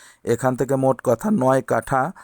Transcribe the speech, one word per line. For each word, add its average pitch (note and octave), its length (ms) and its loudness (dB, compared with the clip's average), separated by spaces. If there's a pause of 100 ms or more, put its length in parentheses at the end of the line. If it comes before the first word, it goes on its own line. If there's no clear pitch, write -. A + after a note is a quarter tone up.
(240)
এখান B2 320 -2
থেকে C3+ 200 -2
মোট C3 280 0
কথা B2+ 260 0
নয় B2+ 320 2
কাঠা C3 500 -2 (100)